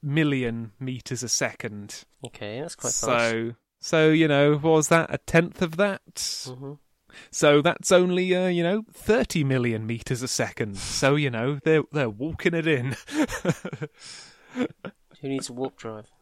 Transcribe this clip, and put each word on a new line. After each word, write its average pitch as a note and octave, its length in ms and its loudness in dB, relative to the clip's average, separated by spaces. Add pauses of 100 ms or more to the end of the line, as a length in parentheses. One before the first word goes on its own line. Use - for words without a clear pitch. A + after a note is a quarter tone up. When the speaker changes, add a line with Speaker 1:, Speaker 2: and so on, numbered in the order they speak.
Speaker 1:
million C3 760 0
meters B2+ 440 -8
a A#2 60 -6
second. G#2 720 -6 (200)
Speaker 2:
Okay, A2+ 380 -12
that's E3 140 -12
quite A#2 180 -6
Speaker 1:
So, - 140 -2 (400)
Speaker 2:
fast. A#2 80 -8 (240)
Speaker 1:
so, D#3 320 4
you D#3+ 160 6
know, D3 300 6
what D#3+ 160 4
was D#3 160 4
that? E3 220 4
A - 60 -4
tenth - 460 0
of D#3+ 140 -4
that? G3 260 -2 (100)
Speaker 2:
Mm-hmm. C3 600 -10 (560)
Speaker 1:
So D3 320 4
that's - 300 0
only, F3+ 420 4
uh, F3+ 140 2
you F3 160 0
know, G3+ 200 0 (100)
thirty G#3 500 0
million A#2+ 420 0
meters A#2 380 -6
a B2+ 60 -4
second. G#2+ 480 -4
So, - 380 2
you D3 140 0
know, B2+ 360 -2
they're, D#3 260 4
they're C#3 180 0
walking D3 440 -2
it E3 120 -2
in. A#2+ 360 0
<laughs> - 1500 -6 (640)
Speaker 2:
Who C#3 80 -10
needs C3+ 220 -6
a B2 40 -14
warp C3 220 -8
drive? G#2+ 340 -14 (120)